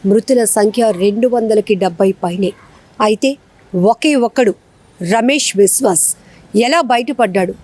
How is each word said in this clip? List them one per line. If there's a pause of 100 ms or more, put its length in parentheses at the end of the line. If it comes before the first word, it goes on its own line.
మృతుల
సంఖ్య
రెండు
వందలకి
డెబ్బై (120)
పైనే. (480)
అయితే (380)
ఒకే
ఒక్కడు (580)
రమేష్
విశ్వాస్ (400)
ఎలా
బయటపడ్డాడు